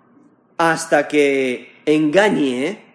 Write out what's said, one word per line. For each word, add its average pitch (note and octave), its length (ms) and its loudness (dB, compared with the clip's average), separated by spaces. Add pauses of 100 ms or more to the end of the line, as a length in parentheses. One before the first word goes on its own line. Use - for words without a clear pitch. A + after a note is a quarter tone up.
(560)
hasta D#3+ 500 0
que C3+ 760 -2
engañe D3+ 1000 0 (120)